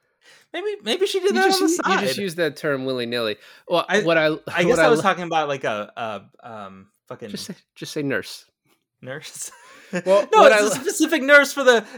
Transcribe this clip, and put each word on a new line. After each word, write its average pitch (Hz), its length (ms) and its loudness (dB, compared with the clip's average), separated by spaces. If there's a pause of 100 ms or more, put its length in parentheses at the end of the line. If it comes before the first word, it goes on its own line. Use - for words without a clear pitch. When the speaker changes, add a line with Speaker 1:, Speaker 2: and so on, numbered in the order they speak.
(520)
Speaker 1:
Maybe, 403 300 -8
maybe 294 240 -2
she 392 140 -4
did 381 140 0
Speaker 2:
You - 20 -
Speaker 1:
that 381 80 2
Speaker 2:
just 381 180 2
Speaker 1:
on 320 60 2
the - 0 -
Speaker 2:
u-, 349 240 -2
you 370 80 0
just - 160 -2
Speaker 1:
side. 208 60 -6
Speaker 2:
use 175 140 -6
that 160 200 -2
term 135 300 -4
willy-nilly. 120 500 -4 (320)
Well, - 200 0
Speaker 1:
I, 202 140 0
Speaker 2:
what 165 140 2
I, 156 140 2 (180)
Speaker 1:
I 180 160 0
guess 220 60 2
Speaker 2:
what 247 100 4
Speaker 1:
I 214 60 6
Speaker 2:
I - 20 6
Speaker 1:
was 233 100 4
Speaker 2:
lo- - 40 -2
Speaker 1:
talking 180 220 0
about, 160 240 -2
like, 139 160 -6
a, 104 320 -4
a, 110 540 -12
um, 98 380 -18 (200)
fucking 120 200 -16
Speaker 2:
Just - 160 -12
say, 185 100 -14 (200)
just - 180 -14
say 156 100 -6
nurse. 123 440 -6 (540)
Speaker 1:
nurse. - 560 -16
<laughs> - 40 -20 (320)
Speaker 2:
Well, 185 400 2
Speaker 1:
No, 440 80 6
Speaker 2:
what 277 120 10
Speaker 1:
it's 214 80 4
Speaker 2:
I 208 40 2
Speaker 1:
a - 0 -
Speaker 2:
lo- 208 60 0
Speaker 1:
specific 311 520 -2
nurse 277 300 6
for 277 100 -6
the, 233 240 4 (120)